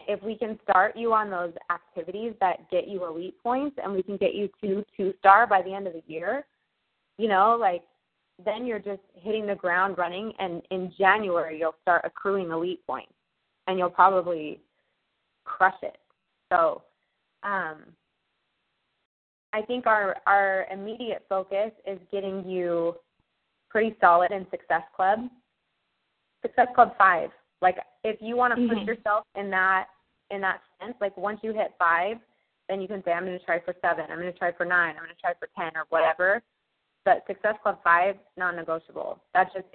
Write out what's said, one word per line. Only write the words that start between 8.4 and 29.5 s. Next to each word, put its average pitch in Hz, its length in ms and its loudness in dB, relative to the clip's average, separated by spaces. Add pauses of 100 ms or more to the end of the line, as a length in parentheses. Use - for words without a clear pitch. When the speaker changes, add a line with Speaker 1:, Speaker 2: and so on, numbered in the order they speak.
Speaker 1:
then 214 220 -4
you're 220 140 -4
just 196 220 -10 (120)
hitting 214 340 -6
the 202 80 -2
ground 180 420 0
running, 180 420 -6
and 170 300 -6
in 185 300 -6
January 185 580 2
you'll 160 240 -4
start 170 220 4
accruing 190 480 -4
elite 170 340 -4
points - 280 -8 (540)
and 190 120 -2
you'll 180 100 2
probably 175 720 2 (840)
crush - 360 2
it. - 160 -10 (540)
So, 165 300 2 (600)
um, 180 340 -6 (1800)
I 214 80 -2
think 247 260 -4
our, 208 300 2 (100)
our 196 420 4
immediate 214 600 -8
focus 196 420 -2 (160)
is 196 100 -8 (140)
getting 196 340 -6
you 175 500 -2 (720)
pretty 220 320 0
solid 180 300 6
in 190 200 -6
Success 170 320 -4 (100)
Club. 214 360 0 (1120)
Success 247 340 2
Club 240 220 8
five. 175 320 4 (320)
Like, 180 160 4 (260)
if 214 160 -4
you 226 160 -6
wanna 247 200 2
push 233 240 0
Speaker 2:
Mm-hmm. 202 100 -6
Speaker 1:
yourself 220 340 0 (120)
in 196 160 -8